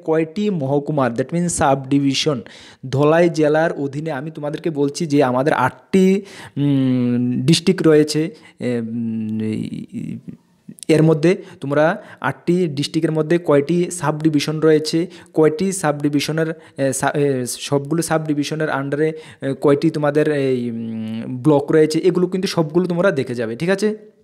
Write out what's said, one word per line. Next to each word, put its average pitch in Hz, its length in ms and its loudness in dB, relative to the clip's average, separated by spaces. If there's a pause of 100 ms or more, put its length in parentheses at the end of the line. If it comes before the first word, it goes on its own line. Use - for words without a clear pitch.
কয়টি 160 440 0
মহকুমার, 143 640 0
that 131 160 -4
means 175 200 -2
সাব 139 400 0
ডিভিশন, 139 520 0 (480)
ধলাই 151 400 4
জেলার 156 440 2
অধীনে, 147 380 -6
আমি 147 200 -8
তোমাদেরকে 156 380 -8
বলছি 143 360 -2
যে 143 180 2
আমাদের 127 300 2
আটটি, 190 680 2 (360)
উম, 127 840 0
ডিস্ট্রিক্ট 165 460 2
রয়েছে, 151 420 4 (300)
এ, 120 200 -4
উম, 113 640 -4
এই, - 760 -6 (720)
এর 156 160 4
মধ্যে 160 320 4 (260)
তোমরা 151 400 0 (200)
আটটি 175 460 -2
ডিস্ট্রিক্টের 156 440 -2
মধ্যে 156 260 0
কয়টি 170 540 2
সাব 151 300 -4
ডিভিশন 156 380 0
রয়েছে, 160 480 2 (260)
কয়টি 156 380 2
সাব 151 300 -2
ডিভিশনের, 151 520 -2 (240)
এ, 135 160 0
সা-, 139 220 -2
এ, 139 320 0
সবগুলো 143 540 -2
সাব 160 240 -2
ডিভিশনের 151 440 -2
under-এ, 143 420 -2 (300)
এ, 135 200 -4
কয়টি 143 280 4
তোমাদের 151 420 2
এই, 131 400 -2
উম, 113 560 -8
ব্লক 139 440 2
রয়েছে, 156 280 4
এগুলো 180 280 2
কিন্তু 190 200 -4
সবগুলো 170 400 0
তোমরা 180 240 0
দেখে 127 240 -4
যাবে, 117 200 -4
ঠিক 160 140 -4
আছে? 214 440 -2 (100)